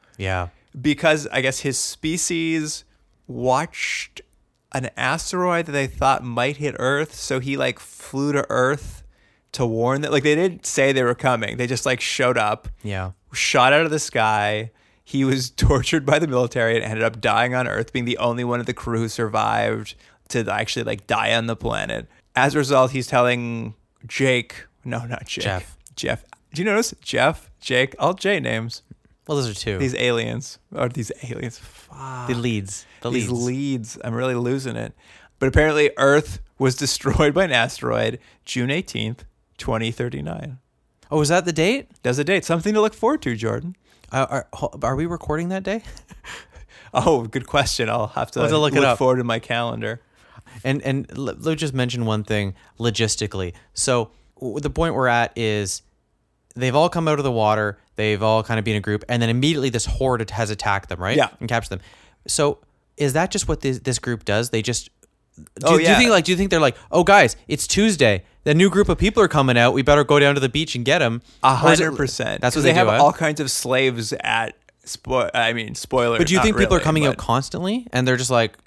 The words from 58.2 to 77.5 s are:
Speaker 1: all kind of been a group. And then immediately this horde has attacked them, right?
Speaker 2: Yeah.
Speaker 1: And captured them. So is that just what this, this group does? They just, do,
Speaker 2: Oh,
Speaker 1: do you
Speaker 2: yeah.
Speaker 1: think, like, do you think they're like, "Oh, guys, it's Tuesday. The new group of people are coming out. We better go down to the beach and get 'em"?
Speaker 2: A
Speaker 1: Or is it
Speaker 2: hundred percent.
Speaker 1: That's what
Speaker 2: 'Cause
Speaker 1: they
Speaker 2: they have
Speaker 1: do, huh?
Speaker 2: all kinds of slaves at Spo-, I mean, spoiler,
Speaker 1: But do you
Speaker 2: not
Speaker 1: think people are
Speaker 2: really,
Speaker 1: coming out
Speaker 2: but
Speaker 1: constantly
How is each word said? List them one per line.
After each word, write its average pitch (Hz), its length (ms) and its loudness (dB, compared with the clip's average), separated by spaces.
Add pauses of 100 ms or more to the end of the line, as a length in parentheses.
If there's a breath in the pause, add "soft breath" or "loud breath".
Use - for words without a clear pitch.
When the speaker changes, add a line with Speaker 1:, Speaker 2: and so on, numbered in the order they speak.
Speaker 1:
all 110 220 2
kind 113 160 -2
of 101 60 -4
been 110 100 0
a 104 40 -2
group. 104 300 -4
And 120 140 0
then 113 60 2
immediately 135 400 0
this 113 160 -4
horde 123 440 -2
has 107 220 -4
attacked 101 380 -2
them, 85 100 -8
right? 104 180 -2
Speaker 2:
Yeah. 127 120 2 (100)
Speaker 1:
And 117 100 -6
captured 117 220 -2
them. 92 80 -8 (480 soft breath)
So - 320 -2 (360)
is 139 180 0
that 175 180 0
just - 160 -4
what 156 140 -4
this, 131 180 -2
this 127 180 -4
group 117 260 -6
does? 110 280 -2
They 110 100 0
just, - 300 -6 (440)
do, 78 80 -20 (200)
Speaker 2:
Oh, 160 140 6
Speaker 1:
do 160 60 4
you 170 60 4
Speaker 2:
yeah. 156 80 8
Speaker 1:
think, 240 140 6
like, 180 140 4
do 185 60 2
you 175 60 2
think 190 140 0
they're 170 80 4
like, 139 160 4 (160 loud breath)
"Oh, 175 120 4
guys, 196 320 8 (120 soft breath)
it's - 180 -4
Tuesday. 139 580 4 (200 soft breath)
The 147 100 4
new 180 160 6
group 196 180 2
of 170 120 2
people 214 240 4
are 175 40 6
coming 131 300 4
out. 120 160 8
We 135 80 2
better 147 220 6
go 143 160 4
down 143 160 6
to 143 40 -2
the 131 100 2
beach 151 260 -4
and 120 100 -4
get 156 160 4
'em"? 117 220 0 (180 soft breath)
Speaker 2:
A 131 220 6
Speaker 1:
Or 147 80 8
is 156 80 6
it 160 60 2
Speaker 2:
hundred 143 120 -2
percent. 117 440 -2
Speaker 1:
That's 123 140 2
what 156 40 -2
Speaker 2:
'Cause 143 60 0
Speaker 1:
they 170 40 6
Speaker 2:
they 160 60 6
have 180 100 6
Speaker 1:
do, 107 60 4
huh? 120 120 6
Speaker 2:
all 143 100 6
kinds 151 260 -2
of 135 100 -4
slaves 127 720 0
at 113 340 -2 (300)
Spo-, 123 480 -2
I 117 200 2
mean, 113 220 -6
spoiler, 120 420 0
Speaker 1:
But 165 100 2
do 170 60 2
you 185 60 4
Speaker 2:
not 131 40 4
Speaker 1:
think 220 140 2
people 120 160 4
are 175 60 6
Speaker 2:
really, - 40 -4
Speaker 1:
coming 156 220 2
out 131 100 2
Speaker 2:
but - 80 -10
Speaker 1:
constantly 180 680 -2